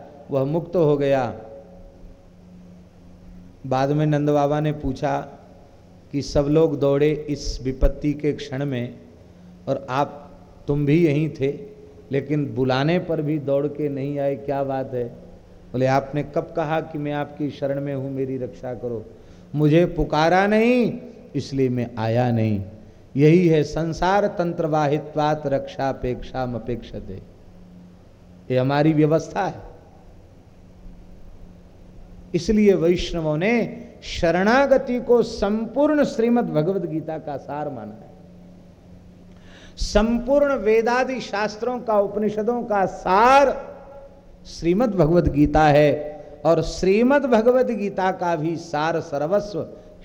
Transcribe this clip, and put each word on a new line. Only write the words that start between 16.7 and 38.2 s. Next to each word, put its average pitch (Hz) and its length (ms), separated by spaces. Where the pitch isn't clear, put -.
कि - 180
मैं 147 140
आपकी 147 380
शरण 139 300
में 143 140
हूँ, 135 180
मेरी 135 260
रक्षा 123 360
करो? 117 320
मुझे 151 320
पुकारा 165 600
नहीं, 220 540
इसलिए 135 340
मैं 123 300
आया 113 320
नहीं। 107 340
यही 160 320
है 156 140
संसार 170 640
तंत्र 170 400
वाहित्वात 151 800
रक्षापेक्षाम 127 1080
अपेक्षते, 104 680
ये 127 80
हमारी 143 340
व्यवस्था 151 540
है।" - 160
इसलिए 208 400
वैष्णवों 165 640
ने 208 480
शरणागति 240 1000
को 240 220
संपूर्ण 240 840
श्रीमद् 233 460
भगवद 170 340
गीता 156 340
का - 180
सार 147 320
माना 107 260
है, - 160